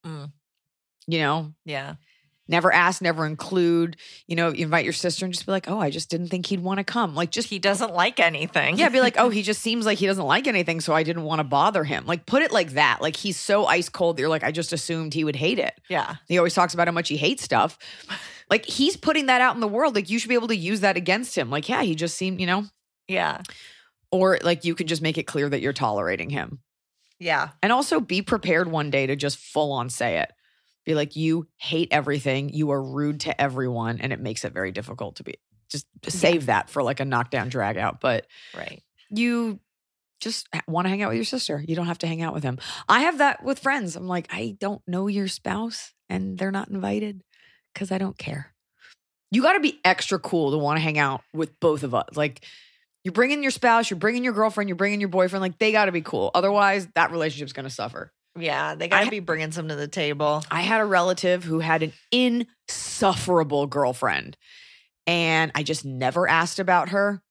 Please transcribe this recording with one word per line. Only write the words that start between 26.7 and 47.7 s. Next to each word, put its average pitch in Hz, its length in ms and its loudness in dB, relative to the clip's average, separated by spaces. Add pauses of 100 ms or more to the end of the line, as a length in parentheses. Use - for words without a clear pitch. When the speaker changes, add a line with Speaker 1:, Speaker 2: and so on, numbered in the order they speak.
Speaker 1:
Yeah. 151 320 -2 (120)
Speaker 2:
And 208 100 2
also 277 280 2
be 190 220 -2
prepared 175 480 0
one 151 200 -2
day 139 180 2
to 143 80 0
just 139 220 -4
full 151 340 -2
on 120 180 -4
say 101 300 -2
it. - 120 -4 (520)
Be 160 100 -2
like, 151 220 -2
"You 160 320 0 (100)
hate 165 340 -2
everything. 139 640 0
You 151 160 0
are 139 120 0
rude 147 400 -4
to - 180 -4
everyone, 123 600 -2
and 123 120 -4
it - 80 -6
makes 110 240 -6
it - 80 -6
very 92 200 -4
difficult 104 440 -10
to - 80 -18
be." - 100 -12 (340)
Just - 180 -10 (180)
Speaker 1:
Yeah. - 60 -6
Speaker 2:
save 170 360 2
that 110 240 0
for, 147 120 -2
like, 120 180 -2
a 135 40 -2
knockdown 123 440 -2
drag 113 280 -2
out. 98 240 -4
But 123 260 0 (280)
Speaker 1:
Right. - 280 -14 (280)
Speaker 2:
you 233 500 0 (600)
just - 340 -8
ha-, - 140 -6
wanna 175 220 0
hang 196 120 -2
out 196 80 -2
with 113 60 0
your 226 80 0
sister. 156 420 -4
You 160 100 -2
don't 175 100 -2
have 170 140 -6
to 170 80 -2
hang 165 140 -4
out 165 120 -4
with 147 100 -4
him. 127 140 -4 (300)
I 226 140 6
have 320 160 2
that 285 260 2
with 269 160 -2
friends. 254 360 -2
I'm 185 120 -8
like, 175 240 -4
"I 202 280 -6
don't 202 280 -4
know 185 200 -2
your 196 200 -2
spouse, - 640 -6 (160)
and 190 300 -4
they're 190 140 -2
not 196 180 -6
invited 202 540 -4 (500)